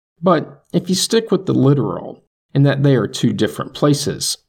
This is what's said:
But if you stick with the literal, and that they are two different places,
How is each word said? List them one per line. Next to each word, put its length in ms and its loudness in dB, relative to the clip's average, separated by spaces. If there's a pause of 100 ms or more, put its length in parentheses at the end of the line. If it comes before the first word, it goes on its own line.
(220)
But 500 0
if 160 -2
you 60 0
stick 360 -2
with 140 0
the 80 -2
literal, 720 0 (300)
and 100 4
that 180 2
they 140 4
are 100 0
two 280 -2
different 400 -4
places, 640 -2 (100)